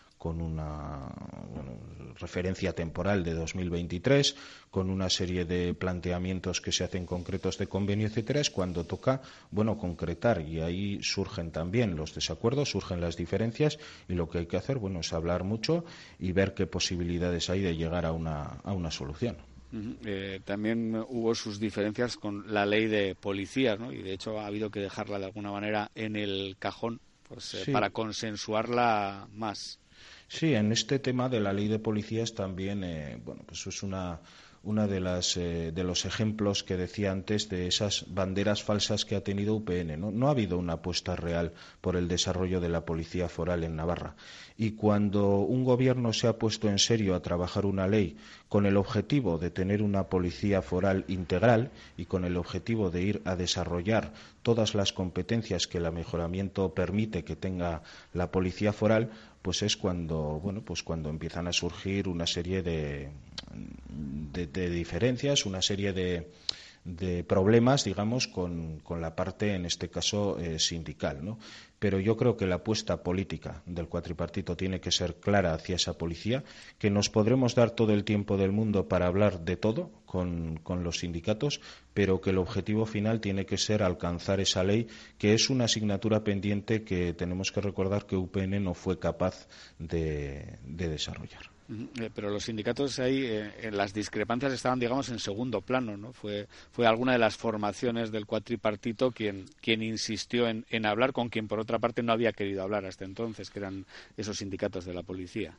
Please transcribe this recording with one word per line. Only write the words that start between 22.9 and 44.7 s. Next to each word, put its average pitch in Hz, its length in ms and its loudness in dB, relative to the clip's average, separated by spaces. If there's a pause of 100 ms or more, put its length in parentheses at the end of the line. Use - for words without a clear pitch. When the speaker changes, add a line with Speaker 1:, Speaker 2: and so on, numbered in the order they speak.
Speaker 2:
policías, 101 640 0
¿no? 120 140 -10
Y 120 100 -10
de 95 120 -6
hecho 107 260 -6
ha 104 80 -6
habido 104 220 -4
que 104 100 -6
dejarla 101 400 -4
de 95 60 -4
alguna 101 260 -8
manera 104 420 -2
en 107 220 -4
el 98 420 -2
cajón, 113 440 -6 (260)
pues, - 260 -12
eh, 95 120 -6
Speaker 1:
Sí. 143 60 -2
Speaker 2:
para 113 180 4
consensuarla 107 1400 0
más. 104 440 -8 (500)
Speaker 1:
Sí, 160 260 0
en 107 180 4
este 131 280 0
tema 127 300 0
de 123 100 2
la 98 140 2
ley 104 140 0
de 107 120 2
policías 110 540 -2
también, 95 500 -4
eh, 78 400 -6
bueno, - 220 -12
pues - 200 -12
es - 160 -8
una, 92 380 -4 (420)
una 107 240 0
de 98 140 0
las, 90 380 0
eh, 85 340 -2
de 90 140 -2
los 90 180 -2
ejemplos 104 600 0
que 95 120 -2
decía 95 380 -2
antes 104 340 -2
de 90 200 -2
esas - 420 0
banderas 98 520 0
falsas 104 440 0
que 107 100 -2
ha 98 80 -2
tenido 101 320 0
U 107 80 -2
P 90 160 0
N, 80 160 -4
¿no? 98 160 -4
No 117 160 2
ha 147 40 6
habido 101 260 2
una 87 160 0
apuesta 90 420 -2
real 85 380 -2 (260)
por 90 160 0
el 87 140 2
desarrollo 90 500 0
de 87 80 0
la 82 160 0
policía 82 460 -2
foral 85 340 -2
en 80 140 -4
Navarra. 85 380 -4 (420)
Y 110 140 2